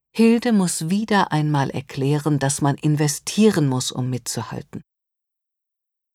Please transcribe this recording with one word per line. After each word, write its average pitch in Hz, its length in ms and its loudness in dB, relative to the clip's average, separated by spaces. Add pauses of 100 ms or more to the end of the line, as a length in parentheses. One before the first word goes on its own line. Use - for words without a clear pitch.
(100)
Hilde 226 420 4
muss 170 380 0
wieder 202 400 0
einmal 151 400 0
erklären, 147 720 -2
dass 135 200 -2
man 139 140 2
investieren 151 920 0
muss, 127 240 -2
um 127 180 -4
mitzuhalten. - 720 -10 (1300)